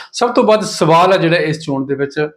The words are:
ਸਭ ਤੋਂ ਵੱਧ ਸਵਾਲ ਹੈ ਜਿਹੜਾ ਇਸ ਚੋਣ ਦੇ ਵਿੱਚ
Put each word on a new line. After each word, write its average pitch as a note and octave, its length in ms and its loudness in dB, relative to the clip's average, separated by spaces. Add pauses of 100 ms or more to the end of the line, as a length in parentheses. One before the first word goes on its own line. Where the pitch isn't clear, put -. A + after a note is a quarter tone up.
(140)
ਸਭ A#3+ 200 -2
ਤੋਂ B3+ 100 2
ਵੱਧ G#3 200 2
ਸਵਾਲ F3+ 500 2
ਹੈ F#3 40 4
ਜਿਹੜਾ E3+ 200 0
ਇਸ D#3 220 -2
ਚੋਣ C3+ 260 -6
ਦੇ C#3 100 -6
ਵਿੱਚ C#3+ 420 -4